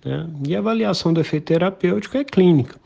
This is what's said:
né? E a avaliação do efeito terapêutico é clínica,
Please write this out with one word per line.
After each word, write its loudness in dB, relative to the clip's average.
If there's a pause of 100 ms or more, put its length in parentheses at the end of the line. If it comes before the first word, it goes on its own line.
né? -6 (180)
E -4
a -4
avaliação -2
do 2
efeito -4
terapêutico -2
é -2
clínica, 4 (100)